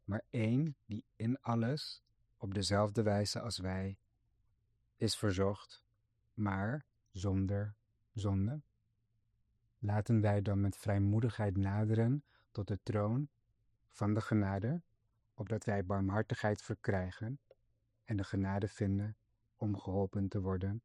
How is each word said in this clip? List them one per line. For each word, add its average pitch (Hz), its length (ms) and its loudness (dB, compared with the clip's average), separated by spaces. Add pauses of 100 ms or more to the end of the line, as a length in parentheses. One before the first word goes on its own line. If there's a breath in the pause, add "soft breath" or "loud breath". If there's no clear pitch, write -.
maar 104 260 -4
één 127 460 0 (100)
die - 180 -8 (120)
in 117 260 -2
alles 117 600 -2 (340)
op 98 160 -8
dezelfde 104 500 2
wijze 104 360 2
als - 180 -6
wij 95 400 -4 (1000)
is 110 220 -2
verzocht, 98 640 0 (500)
maar 104 520 -2 (260)
zonder 98 640 -2 (380)
zonde. 101 480 -2 (1200)
Laten 107 420 2
wij 101 200 4
dan 98 200 2
met 101 160 0
vrijmoedigheid 101 800 2
naderen 110 640 2 (280 soft breath)
tot 104 160 -6
de 98 160 -2
troon 107 460 0 (600)
van 107 240 0
de 107 80 2
genade, 107 600 0 (520)
opdat 107 300 -6
wij 101 220 0
barmhartigheid 101 760 0
verkrijgen 101 800 -4 (640)
en 107 140 -2
de 98 60 0
genade 98 440 0
vinden 101 480 0 (420)
om 104 220 -2
geholpen 98 480 -2
te 101 140 -2
worden 95 440 -2